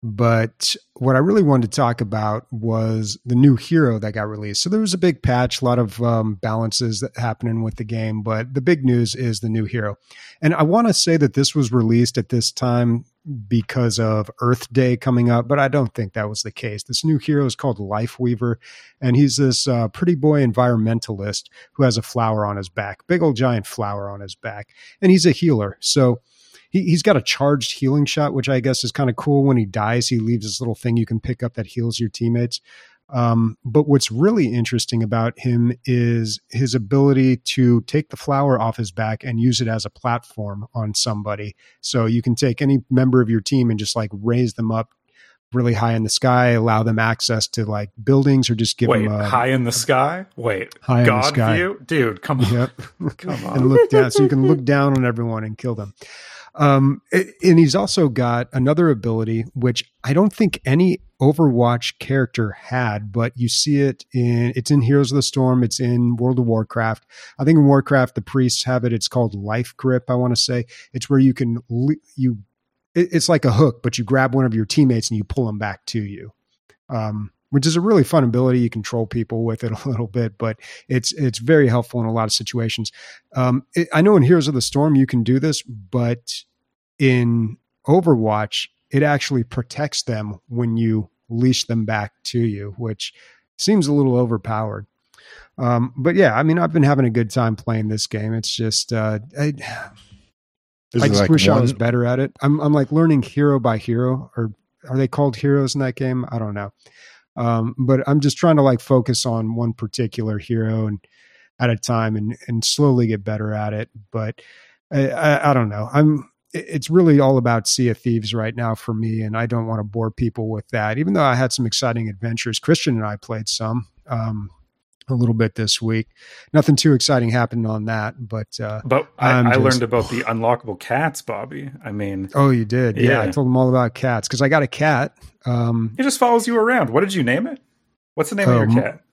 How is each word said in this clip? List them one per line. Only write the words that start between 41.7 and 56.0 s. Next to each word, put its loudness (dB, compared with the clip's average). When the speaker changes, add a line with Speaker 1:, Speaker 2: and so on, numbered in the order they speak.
Speaker 1:
So 0
you 2
can 0
take -2
any 2
member 4
of 0
your 2
team 0
and 0
just, -6
like, -6
raise 0
them -4
up -4
really 0
high 0
in 0
the -4
sky, 2
allow 2
them 0
access 0
to, -4
like, -6
buildings, 4
or 2
just -2
give 0
Speaker 2:
Wait, 2
Speaker 1:
them 0
a -2
Speaker 2:
high 2
in 0
the -2
sky? 0
Wait, -4
Speaker 1:
High 2
in 6
the 6
Speaker 2:
God 2
Speaker 1:
sky. 2
Speaker 2:
view? -4
Dude, 0
come -4
on. 2
Speaker 1:
Yep. 0
Speaker 2:
<laughs> -8
Come -10
on. -4
Speaker 1:
And 4
look 6
down, 4
so 4
you 4
can 2
look 2
down 2
on 2
everyone -2
and -10
kill -6
them. -12